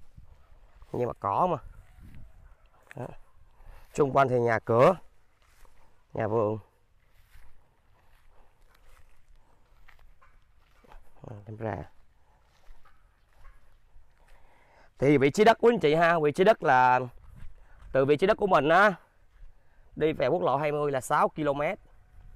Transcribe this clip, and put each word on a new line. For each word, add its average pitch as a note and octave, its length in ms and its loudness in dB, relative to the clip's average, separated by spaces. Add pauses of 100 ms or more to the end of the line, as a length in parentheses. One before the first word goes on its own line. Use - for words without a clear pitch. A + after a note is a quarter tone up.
(920)
Nhưng A#2+ 140 -6
mà - 60 -6
cỏ A2+ 380 -2
mà. E3 60 -4 (1400)
Đó. B2+ 100 -12 (880)
Xung C#3+ 180 0
quanh C3+ 160 2
thì B2 120 0
nhà A#2 180 0
cửa, C3 380 4 (1160)
nhà A2 160 -4
vườn. G#2+ 300 -2 (4000)
Đó, - 140 -16 (100)
đem A2 100 -16
ra. G#2+ 200 -8 (3250)
Thì C#3+ 200 2
vị C3+ 120 2
trí G#3 140 2
đất, A3 160 6
quý A#3 140 4
anh G3+ 60 -4
chị D3+ 140 2
ha, E3+ 240 2
vị D3+ 140 0
trí F#3 120 0
đất G#3+ 180 2
là B2+ 380 4 (920)
từ C3+ 120 2
vị C#3+ 120 2
trí F#3 100 0
đất G#3+ 100 2
của G#3 100 -2
mình D#3+ 220 2
á, F#3 260 4 (1000)
đi D#3 160 0
về D3+ 140 -4
quốc E3+ 160 -2
lộ C#3 140 0
hai D3+ 160 -4
mươi D3 200 -4
là C3 80 -4
sáu D#3+ 280 0
ki-lô-mét. D3 500 -4 (580)